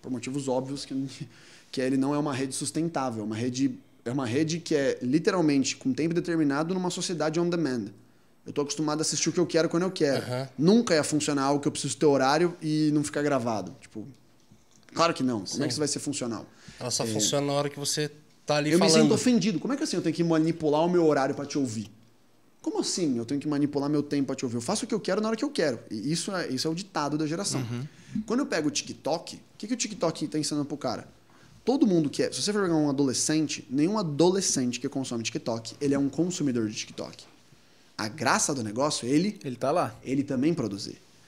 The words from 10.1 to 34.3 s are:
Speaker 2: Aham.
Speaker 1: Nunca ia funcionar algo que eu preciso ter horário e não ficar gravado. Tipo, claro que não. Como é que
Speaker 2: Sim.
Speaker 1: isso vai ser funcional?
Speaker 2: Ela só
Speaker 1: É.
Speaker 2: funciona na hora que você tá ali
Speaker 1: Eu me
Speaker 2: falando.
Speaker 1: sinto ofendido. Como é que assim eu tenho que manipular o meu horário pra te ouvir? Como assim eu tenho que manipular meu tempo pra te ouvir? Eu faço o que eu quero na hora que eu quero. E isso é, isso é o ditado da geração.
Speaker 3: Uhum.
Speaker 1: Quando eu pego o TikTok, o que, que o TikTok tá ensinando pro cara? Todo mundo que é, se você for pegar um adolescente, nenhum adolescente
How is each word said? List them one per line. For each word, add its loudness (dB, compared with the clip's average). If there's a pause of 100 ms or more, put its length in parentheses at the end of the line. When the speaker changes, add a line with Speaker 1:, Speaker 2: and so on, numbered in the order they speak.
Speaker 2:
Aham. -4 (100)
Speaker 1:
Nunca 6
ia 4
funcionar 0
algo 2
que -2
eu 2
preciso -4
ter 4
horário 4
e 2
não 2
ficar -4
gravado. 0
Tipo, -14 (880)
claro 2
que -2
não. 0
Como -10
é -10
que -6
Speaker 2:
Sim. 0
Speaker 1:
isso -4
vai 0
ser -4
funcional? -6 (320)
Speaker 2:
Ela -6
só -2
Speaker 1:
É. -2
Speaker 2:
funciona 0
na -2
hora 0
que -10
você -4 (380)
tá 0
ali 2
Speaker 1:
Eu 6
me 6
Speaker 2:
falando. 8
Speaker 1:
sinto 8
ofendido. 4
Como -2
é -4
que -2
assim -2
eu 0
tenho 0
que 0
manipular 2
o 2
meu 4
horário 4
pra -6
te -4
ouvir? -2 (720)
Como -4
assim 0
eu -4
tenho -4
que -4
manipular 0
meu 2
tempo -2
pra -4
te -6
ouvir? -4
Eu -2
faço -2
o -10
que -2
eu 0
quero -2
na -2
hora -2
que -4
eu -4
quero. -2 (100)
E -4
isso -4
é, -4
isso -4
é 0
o -2
ditado -4
da -2
geração. -4
Speaker 3:
Uhum. -6 (440)
Speaker 1:
Quando 0
eu -2
pego 0
o 2
TikTok, -6
o -18 (180)
que, -10
que -2
o -4
TikTok -2
tá -4
ensinando -2
pro -8
cara? -6 (560)
Todo 4
mundo 4
que -2
é, 2
se -6
você -2
for 2
pegar 2
um 4
adolescente, 0
nenhum 2
adolescente 2